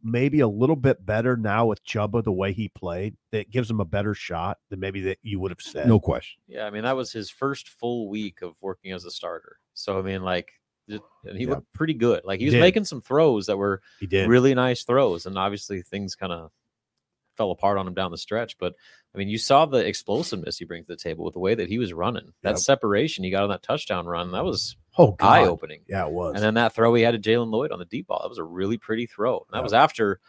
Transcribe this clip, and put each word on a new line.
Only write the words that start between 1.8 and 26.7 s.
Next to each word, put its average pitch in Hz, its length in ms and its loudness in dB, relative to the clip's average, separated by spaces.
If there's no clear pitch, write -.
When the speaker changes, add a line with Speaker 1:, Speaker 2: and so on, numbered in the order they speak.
Speaker 1:
Chubba 107 380 -2
the 107 80 0
way 95 220 0
he 101 140 -6
played, 92 480 -8
that 107 180 -4
gives 117 200 -2
him 110 100 -2
a 98 60 0
better 101 280 -2
shot 87 440 -6
than 98 100 -12
maybe 98 240 -8
that 95 180 -4
you 101 180 -6
would 92 120 -4
have - 100 -16
said? - 260 -6
Speaker 2:
No 110 120 8
question. - 480 -4
Speaker 3:
Yeah, - 180 -10
I 104 40 -8
mean, 107 140 -8
that 131 140 -2
was 123 140 -6
his 107 180 -10
first - 400 -8
full 120 400 -6
week 104 320 -10
of 85 200 -12
working 95 300 -10
as 90 140 -12
a 87 60 -16
starter. - 460 -12
So, 98 240 -6
I 95 40 -2
mean, 95 220 -6
like, 90 280 -4
th-, 104 120 -10
and 95 140 -14
he 123 80 -6
Speaker 1:
Yeah. 127 60 -2
Speaker 3:
looked 139 220 -8
pretty 160 200 -2
good. 117 320 2
Like, 95 140 -4
he 120 60 -2
Speaker 1:
He - 40 2
Speaker 3:
was - 60 4
Speaker 1:
did. 120 60 8
Speaker 3:
making 185 240 6
some 135 160 -10
throws 131 460 2
that 101 100 2
were 98 240 0
Speaker 1:
He 98 80 -8
did. 95 220 2
Speaker 3:
really 127 240 8
nice 123 300 0
throws, 120 420 2
and 95 120 -8
obviously 101 440 -4
things 98 340 -8
kinda 85 340 -8
fell 101 140 0
apart 101 260 0
on 92 100 -4
him 92 60 -8
down 92 180 -2
the 82 60 -12
stretch. 113 400 -6
But, 90 160 -6
I - 60 -16
mean, 98 100 -4
you 107 80 -4
saw 151 300 4
the 135 180 0
explosiveness 101 720 -4
he - 80 -12
brings 85 220 -12
to 87 60 -10
the 82 40 -14
table 82 260 -8
with 85 120 -8
the 87 40 -10
way 95 140 2
that 98 160 -4
he 110 80 -4
was 101 160 -4
running. 92 480 -6
That 92 100 -2
Speaker 1:
Yep. 98 60 -2
Speaker 3:
separation 113 680 0
he 92 60 -4
got 95 140 0
on 101 60 0
that 92 120 -4
touchdown 90 460 -4
run, 87 240 -4
that 107 120 -4
was - 320 -4
Speaker 1:
Oh, 135 140 8
God. 95 160 4
Speaker 3:
eye-opening. 80 440 -2
Speaker 1:
Yeah, 95 200 -4
it 76 40 -4
was. 87 220 -4
Speaker 3:
And 104 100 -4
then 110 120 2
that 117 180 2